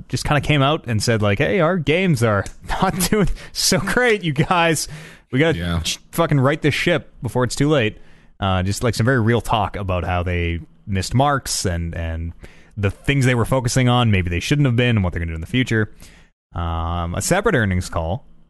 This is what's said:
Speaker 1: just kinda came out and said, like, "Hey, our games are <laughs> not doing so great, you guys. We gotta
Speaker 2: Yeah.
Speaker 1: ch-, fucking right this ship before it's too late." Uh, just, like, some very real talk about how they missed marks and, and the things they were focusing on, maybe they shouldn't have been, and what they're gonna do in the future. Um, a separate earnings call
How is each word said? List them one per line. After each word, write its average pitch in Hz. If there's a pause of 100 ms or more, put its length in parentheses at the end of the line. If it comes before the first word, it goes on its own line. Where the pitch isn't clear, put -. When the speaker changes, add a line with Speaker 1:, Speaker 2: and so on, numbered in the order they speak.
Speaker 1:
just -
kinda 147
came 151
out 143
and 110
said, 110
like, 101
"Hey, 170
our 175
games 160
are 104 (120)
<laughs> -
not - (160)
doing 208 (260)
so -
great, 208
you 156
guys. 165 (440)
We 127
gotta 160
Speaker 2:
Yeah. 85
Speaker 1:
ch-, - (140)
fucking 156
right 143
this 147
ship - (120)
before 120
it's 120
too 143
late." 120 (420)
Uh, 92
just, 98
like, 117
some 117
very 131
real 113
talk 104
about 92
how 90
they 87 (260)
missed 95
marks 139
and, 85
and 82 (440)
the 101
things 139
they 127
were 110
focusing 127
on, 123
maybe 90
they 87
shouldn't 147
have 120
been, 120
and 98
what 85
they're 85
gonna 82
do 80
in 80
the 80
future. 113 (600)
Um, 85
a 90
separate 202
earnings 95
call 85 (240)